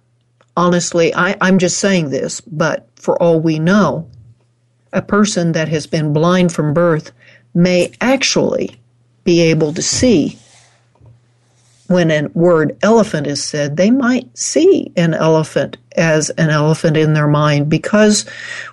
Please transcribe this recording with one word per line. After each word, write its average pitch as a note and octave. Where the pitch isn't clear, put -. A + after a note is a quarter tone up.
honestly, E3+
I, F3+
I'm F#3
just F3
saying F3+
this, C#3
but D#3
for -
all E3
we D#3+
know, E3
a G3
person G3
that D#3
has D#3
been D#3
blind F3
from D3+
birth E3
may F3+
actually -
be E3+
able D#3+
to -
see -
when F3
a D3+
word D#3+
elephant G3+
is C#3+
said. D3
They F#3+
might B3+
see -
an E3+
elephant D#3+
as D#3
an D#3+
elephant D#3
in D#3
their D3+
mind D3
because, G#3+